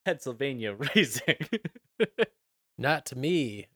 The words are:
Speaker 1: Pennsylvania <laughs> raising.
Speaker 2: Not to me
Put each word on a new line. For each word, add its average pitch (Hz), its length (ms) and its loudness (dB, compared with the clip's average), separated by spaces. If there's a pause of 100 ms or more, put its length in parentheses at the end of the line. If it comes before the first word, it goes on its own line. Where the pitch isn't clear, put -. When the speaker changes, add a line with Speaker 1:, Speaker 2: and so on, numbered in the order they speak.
Speaker 1:
Pennsylvania 131 720 -2 (120)
<laughs> 139 100 0
raising. - 420 2 (1400)
Speaker 2:
Not 143 280 0
to 135 80 -10
me 127 600 -2